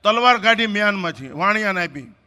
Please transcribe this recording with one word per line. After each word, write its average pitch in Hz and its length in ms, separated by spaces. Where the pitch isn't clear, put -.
તલવાર 240 340
કાઢી 226 300
મ્યાનમાંથી, 196 600
વાણિયાને 196 560
આપી. 135 280